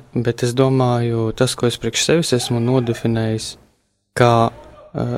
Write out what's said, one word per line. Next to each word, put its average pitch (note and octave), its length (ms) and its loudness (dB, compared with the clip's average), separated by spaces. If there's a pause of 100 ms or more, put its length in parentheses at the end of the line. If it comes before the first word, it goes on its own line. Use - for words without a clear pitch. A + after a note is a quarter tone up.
(240)
bet A#2 220 -2
es A#2+ 100 -2
domāju, A#2+ 800 2
tas, B2+ 220 2
ko B2 100 0
es A#2 140 -2
priekš A#2 240 -4
sevis D#3+ 320 2
esmu A#2+ 240 -2
nodefinējis, A#2 880 -2 (640)
ka, A#2+ 140 6 (180)
eh, - 680 -8